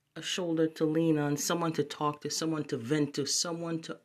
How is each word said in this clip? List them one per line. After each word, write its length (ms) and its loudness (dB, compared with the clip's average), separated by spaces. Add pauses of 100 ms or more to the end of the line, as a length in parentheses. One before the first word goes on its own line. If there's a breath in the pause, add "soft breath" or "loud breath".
(160)
a 60 -12
shoulder 460 2
to 180 0
lean 320 4
on, 180 2
someone 380 0
to 100 0
talk 380 -2
to, 80 -8
someone 340 -2
to 140 -4
vent 380 0
to, 100 -2
someone 560 -4
to 220 -10